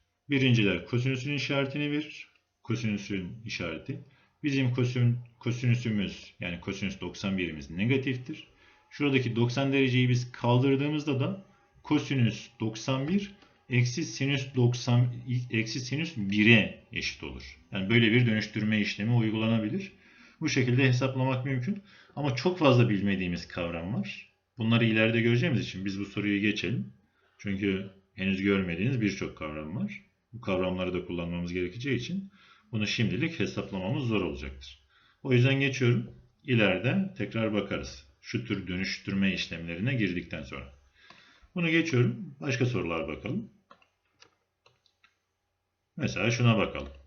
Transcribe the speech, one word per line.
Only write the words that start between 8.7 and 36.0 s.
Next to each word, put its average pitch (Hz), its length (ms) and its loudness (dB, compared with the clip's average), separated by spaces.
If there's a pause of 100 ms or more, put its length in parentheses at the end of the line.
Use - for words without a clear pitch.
Şuradaki 135 440 0
doksan 123 380 2
dereceyi 127 360 4
biz 123 220 0
kaldırdığımızda 135 880 2
da 175 260 -2 (420)
kosinüs 135 640 0 (100)
doksan 131 480 -2
bir 196 240 0 (380)
eksi 123 340 2
sinüs 139 520 -4
doksan, 123 580 4 (380)
eksi 113 280 -2
sinüs 151 380 -4
bire 104 720 4
eşit - 320 -6
olur. - 340 -12 (140)
Yani 95 180 -4
böyle 117 220 6
bir 123 140 6
dönüştürme 107 540 0
işlemi 104 340 -2
uygulanabilir. 113 800 0 (500)
Bu 151 80 -2
şekilde 127 380 4
hesaplamak 127 580 0
mümkün. 135 380 -4 (320)
Ama 143 200 -2
çok 180 240 -2
fazla 123 300 6
bilmediğimiz 95 580 0
kavram 85 460 -6
var. - 400 -8 (240)
Bunları 117 280 4
ileride 110 360 4
göreceğimiz 117 400 2
için 92 240 -8
biz 98 140 -4
bu 101 60 -6
soruyu 101 360 -2
geçelim. 107 520 -2 (440)
Çünkü 98 520 -2 (240)
henüz 95 280 -2
görmediğiniz 98 600 0
birçok 90 360 -4
kavram 78 380 -10
var. 196 260 -6 (320)
Bu 117 80 -16
kavramları 92 520 0
da 87 120 -4
kullanmamız 87 480 -4
gerekeceği 117 440 -2
için 180 340 -6 (400)
bunu 107 160 -2
şimdilik 123 520 -2
hesaplamamız 101 640 -4
zor 110 180 2
olacaktır. 71 640 -8 (400)
O 135 100 2
yüzden 135 260 6
geçiyorum. 127 520 2 (320)